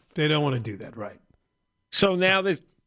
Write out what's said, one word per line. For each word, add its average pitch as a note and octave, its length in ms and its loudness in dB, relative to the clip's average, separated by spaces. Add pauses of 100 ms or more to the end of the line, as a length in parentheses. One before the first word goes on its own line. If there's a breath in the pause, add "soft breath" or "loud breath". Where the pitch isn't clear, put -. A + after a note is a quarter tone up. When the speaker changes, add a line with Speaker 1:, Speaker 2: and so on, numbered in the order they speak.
(140)
Speaker 1:
They D3+ 140 0
don't D3+ 140 2
wanna C3+ 180 0
do A2 180 -8
that, A2+ 180 -16
right. G2+ 240 -14 (680)
Speaker 2:
So G3 240 2
now F#3 280 2
this, F#3+ 200 -2 (240)